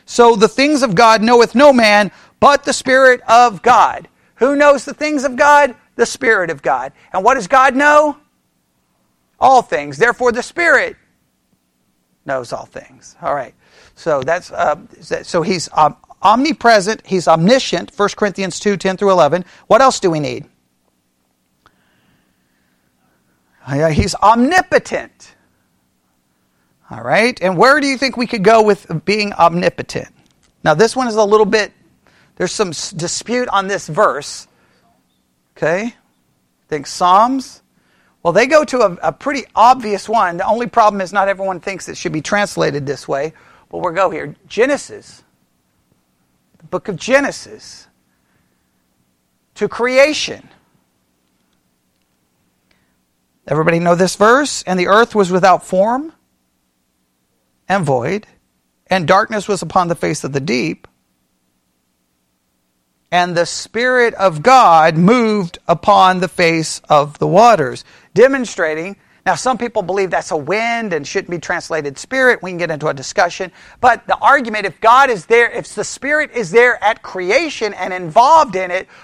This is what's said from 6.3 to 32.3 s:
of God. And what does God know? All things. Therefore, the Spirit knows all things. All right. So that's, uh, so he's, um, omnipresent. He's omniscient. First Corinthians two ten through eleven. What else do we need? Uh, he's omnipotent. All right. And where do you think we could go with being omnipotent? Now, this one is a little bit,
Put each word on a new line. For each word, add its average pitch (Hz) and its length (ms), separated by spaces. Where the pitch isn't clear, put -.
of 143 100
God. 135 320
And 190 100
what 240 120
does 220 120
God 262 300
know? 294 400
All 254 240
things. 147 340
Therefore, 240 360
the 226 100
Spirit 294 540
knows 131 280
all - 140
things. - 560
All 147 120
right. 127 200
So 147 240
that's, 165 280
uh, 156 260
so 165 400
he's, 175 320
um, 151 240
omnipresent. 220 840
He's 185 200
omniscient. 180 680
First 202 240
Corinthians 190 420
two 202 160
ten 185 220
through 202 120
eleven. 175 320
What 226 120
else 262 200
do 185 100
we 156 100
need? 123 240
Uh, 143 220
he's 165 280
omnipotent. 233 1160
All 113 120
right. 196 380
And 180 160
where 269 240
do 277 60
you 269 100
think 262 220
we 240 80
could 196 180
go 226 180
with 196 440
being 208 260
omnipotent? 170 760
Now, 160 120
this 220 200
one 254 140
is 214 60
a 214 100
little 214 220
bit, 208 260